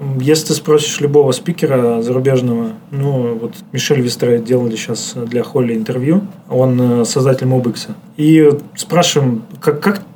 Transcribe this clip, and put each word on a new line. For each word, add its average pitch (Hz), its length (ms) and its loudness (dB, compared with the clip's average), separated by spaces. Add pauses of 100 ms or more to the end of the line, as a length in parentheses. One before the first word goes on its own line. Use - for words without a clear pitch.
м, 135 180 -4
если 151 280 2
ты 160 80 0
спросишь 151 460 0
любого 143 320 4
спикера 123 680 0
зарубежного, 123 680 0 (220)
ну, 135 500 -2
вот 113 120 -8 (180)
Мишель 131 300 0
Вестре 120 380 0
делали 117 360 0
щас - 400 -8
для 117 280 -4
Холли 117 320 -2
интервью, 127 460 0 (280)
он, 123 520 2
э, 110 40 2
создатель 131 420 0
Мобикса. 120 420 -2 (280)
И 156 320 6 (260)
спрашиваем, 139 680 0 (180)
как, 151 200 0
как, 202 200 0 (140)